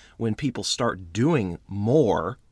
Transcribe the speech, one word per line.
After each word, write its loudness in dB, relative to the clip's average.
when -2
people -4
start -2
doing 0
more 2